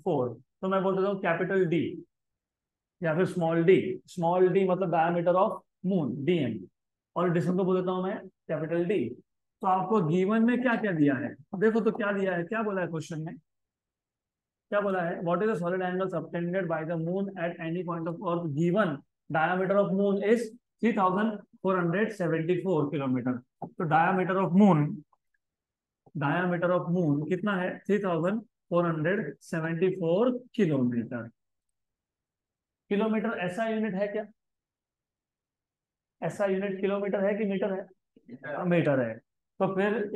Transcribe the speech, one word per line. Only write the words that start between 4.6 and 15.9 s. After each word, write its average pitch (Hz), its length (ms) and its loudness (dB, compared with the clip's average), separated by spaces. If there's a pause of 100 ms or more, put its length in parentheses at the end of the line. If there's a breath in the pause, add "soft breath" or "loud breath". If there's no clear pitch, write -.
मतलब 180 240 0
diameter 175 440 2
of 196 240 2 (260)
moon, 175 240 0 (160)
डीएम, 156 320 0 (580)
और 180 140 2
डिस्टेंस 175 260 0
को 190 80 2
बोल 185 160 2
देता 180 120 -2
हूँ 185 120 -4
मैं 190 140 -4
कैपिटल 160 680 -4
डी। 175 220 0
तो - 580 -12
आपको 190 400 2
गिवन 190 380 2
में 247 180 2
क्या 247 140 2
क्या 208 160 0
दिया 147 220 4
है - 200 -4 (220)
देखो, 220 240 2
तो 214 120 2
क्या 208 200 -2
दिया 190 240 0
है, 175 80 -2
क्या 226 180 -4
बोला 196 200 -2
है 170 60 -2
क्वेश्चन 160 340 -8
में, 160 120 -10 (1400)
क्या 208 100 0
बोला 190 220 0
है? 175 200 -4
What 175 200 0
is 214 80 0
the 220 80 -2
solid 175 240 -2
angle 185 280 -2